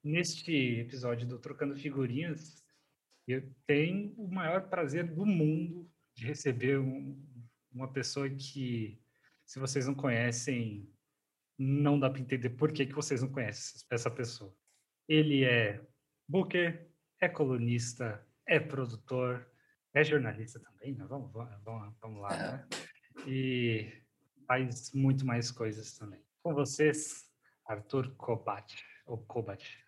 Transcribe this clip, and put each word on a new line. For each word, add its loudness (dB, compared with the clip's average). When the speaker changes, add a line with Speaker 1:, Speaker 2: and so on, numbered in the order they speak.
Speaker 1:
Neste 2
episódio -4
do -6
Trocando -6
Figurinhas, -4
eu -2
tenho 2
o -8
maior 0
prazer -2
do 0
mundo 2
de -8
receber 2
um, -4
uma -8
pessoa -2
que, -4
se -12
vocês 0
não 0
conhecem, 0
não 4
dá 4
pra -4
entender -2
por 2
que 0
que -8
vocês 0
não 0
conhecem -6
essa 0
pessoa. -8
Ele 6
é 4
booker, 2
é 4
colunista, 0
é 6
produtor, -2
é 6
jornalista 2
também, -10
né? -10
Vamos, -8
vamos, -12
vamos, -10
vamos -12
lá, -4
Speaker 2:
É. -4
Speaker 1:
né? -12
E 2
faz 0
muito 4
mais 0
coisas -6
também. -14
Com -2
vocês, 2
Arthur -2
Kobat, -6
ou -8
Kobat. -8